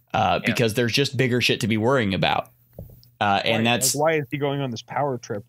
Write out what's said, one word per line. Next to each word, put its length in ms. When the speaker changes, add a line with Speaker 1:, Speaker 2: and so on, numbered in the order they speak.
Speaker 1:
uh, 280
Speaker 2:
Yeah. 120
Speaker 1:
because 220
there's 180
just 240
bigger 240
shit 180
to 80
be 80
worrying 380
about. 380
Uh, 240
and 220
Speaker 3:
Right, 80
Speaker 1:
that's 220
Speaker 3:
like, 60
why 180
is 120
he 60
going 240
on 80
this 140
power 340
trip 320